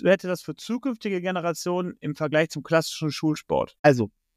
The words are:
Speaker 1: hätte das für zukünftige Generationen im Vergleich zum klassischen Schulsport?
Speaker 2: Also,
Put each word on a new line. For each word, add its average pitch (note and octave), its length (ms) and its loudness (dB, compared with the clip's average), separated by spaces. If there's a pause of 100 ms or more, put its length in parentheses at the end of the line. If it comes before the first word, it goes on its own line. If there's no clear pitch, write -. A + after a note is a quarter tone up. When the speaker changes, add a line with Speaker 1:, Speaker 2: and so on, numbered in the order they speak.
Speaker 1:
hätte F#3 220 4
das F3+ 140 -4
für D3+ 140 -10
zukünftige A3 640 -4
Generationen F3+ 800 -2
im D3+ 160 -6
Vergleich D#3 320 2
zum D3 140 -8
klassischen D#3+ 500 0
Schulsport? - 720 -2
Speaker 2:
Also, B2 280 4 (260)